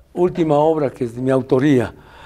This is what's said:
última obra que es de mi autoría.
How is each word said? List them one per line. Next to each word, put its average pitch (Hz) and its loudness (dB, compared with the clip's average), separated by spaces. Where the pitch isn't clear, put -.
última 175 0
obra 151 2
que - -8
es 113 -10
de 123 -10
mi 131 -2
autoría. 131 2